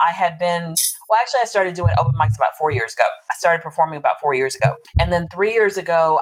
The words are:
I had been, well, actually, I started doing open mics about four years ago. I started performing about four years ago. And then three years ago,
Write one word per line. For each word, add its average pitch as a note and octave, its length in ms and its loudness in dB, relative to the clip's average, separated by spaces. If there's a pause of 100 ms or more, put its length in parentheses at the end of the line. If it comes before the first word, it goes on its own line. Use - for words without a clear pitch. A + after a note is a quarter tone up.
I E3+ 120 2
had E3 260 -2
been, E3+ 360 -2 (340)
well, G#3+ 120 2
actually, B3 220 0
I - 20 0
started F#3+ 300 0
doing F3 240 2
open C#3 200 0
mics D#3 180 2
about C#3 220 0
four D3+ 120 0
years A#2 240 -2
ago. A#2 100 2 (260)
I - 40 -6
started E3+ 280 0
performing D#3+ 360 -2
about C#3 220 0
four D3 120 0
years C3 240 -2
ago. C3+ 200 0 (220)
And E3+ 140 2
then E3+ 160 0
three G3+ 240 -2
years G#3 240 2
ago, E3 460 2